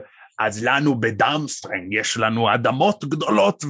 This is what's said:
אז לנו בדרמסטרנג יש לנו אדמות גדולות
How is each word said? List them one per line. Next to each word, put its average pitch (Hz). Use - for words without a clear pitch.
אז 110
לנו 135
בדרמסטרנג 113
יש 107
לנו 113
אדמות 127
גדולות 196